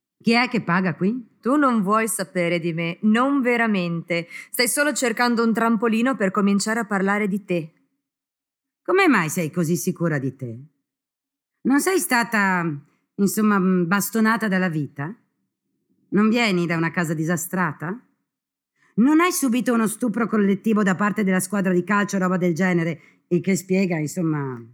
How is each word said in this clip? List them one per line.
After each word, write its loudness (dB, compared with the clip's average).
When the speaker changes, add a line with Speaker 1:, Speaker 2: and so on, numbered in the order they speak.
Speaker 1:
Chi 0
è 2
che -2
paga -2
qui? -4
Speaker 2:
Tu 0
non 2
vuoi 0
sapere -2
di -4
me, -6
non 2
veramente. -2
Stai -2
solo 0
cercando 0
un 2
trampolino 0
per -2
cominciare 0
a -4
parlare -2
di -4
te. -6
Speaker 1:
Come 2
mai 4
sei -4
così 0
sicura -2
di -4
te? -12
Non 2
sei 2
stata, 0
insomma, 2
bastonata 2
dalla 0
vita? -6
Non 2
vieni 2
da -2
una 0
casa -2
disastrata? -4
Non 4
hai 2
subito 0
uno 2
stupro -2
collettivo 2
da 2
parte -2
della 2
squadra -2
di 2
calcio 0
o -2
roba 0
del 0
genere, -2
il 0
che 0
spiega, 0
insomma. -4